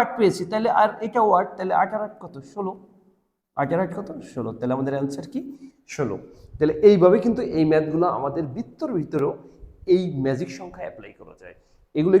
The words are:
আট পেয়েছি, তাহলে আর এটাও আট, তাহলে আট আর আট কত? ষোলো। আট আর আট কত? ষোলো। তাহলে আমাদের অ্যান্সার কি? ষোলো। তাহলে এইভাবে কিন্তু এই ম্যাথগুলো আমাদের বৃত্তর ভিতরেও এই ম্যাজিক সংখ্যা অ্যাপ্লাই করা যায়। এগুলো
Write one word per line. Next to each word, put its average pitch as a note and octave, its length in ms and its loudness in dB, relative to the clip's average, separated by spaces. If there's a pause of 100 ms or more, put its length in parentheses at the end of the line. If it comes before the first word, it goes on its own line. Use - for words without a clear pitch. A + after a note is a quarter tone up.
আট A#3+ 160 0
পেয়েছি, F#3 320 2
তাহলে A3 180 0 (140)
আর G#3+ 80 4 (160)
এটাও A3 220 0 (100)
আট, G3+ 180 0
তাহলে F#3 260 -4
আট G3 140 -2
আর G#3 100 -4
আট G#3 160 -14
কত? E3+ 120 -16 (180)
ষোলো। F#3+ 200 -6 (880)
আট C#3 140 -2
আর F3 100 0
আট F3 140 -8
কত? G3 100 -10 (240)
ষোলো। A2+ 260 -6
তাহলে B2 180 -2
আমাদের C3+ 200 -2
অ্যান্সার C#3 360 -6
কি? C4 80 -6 (540)
ষোলো। G#2+ 220 -4 (400)
তাহলে D3+ 180 0 (140)
এইভাবে F#3 360 8
কিন্তু A#3+ 160 0 (180)
এই D#3+ 120 4
ম্যাথগুলো D#3 360 2 (120)
আমাদের C#3 260 -4 (100)
বৃত্তর A#3+ 440 -8
ভিতরেও D3+ 340 -2 (600)
এই F#3 80 2 (220)
ম্যাজিক C3+ 340 -4
সংখ্যা F3+ 280 -16
অ্যাপ্লাই G#2 340 -16
করা - 220 -20
যায়। F2+ 140 -20 (420)
এগুলো F3+ 220 4